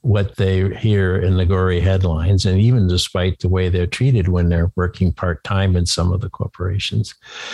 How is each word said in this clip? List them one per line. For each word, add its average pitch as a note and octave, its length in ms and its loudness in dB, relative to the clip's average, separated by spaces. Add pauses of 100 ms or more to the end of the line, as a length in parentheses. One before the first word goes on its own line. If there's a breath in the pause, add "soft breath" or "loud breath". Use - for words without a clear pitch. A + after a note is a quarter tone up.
what G2+ 360 0
they F#2+ 380 0
hear G2 420 0
in F#2 180 2
the F#2 100 2
gory F#2 360 2
headlines, F#2 640 2
and F#2+ 160 2
even A2+ 260 4
despite F2+ 520 -2
the F2+ 100 -2
way F2+ 180 0
they're F2+ 200 0
treated A#2 420 0
when F2 180 2
they're E2+ 280 0
working F2+ 360 0
part-time F#2+ 640 -2
in E2+ 100 0
some F2 280 -2
of F2+ 80 -2
the F#2 80 -8
corporations. - 840 -6 (380 loud breath)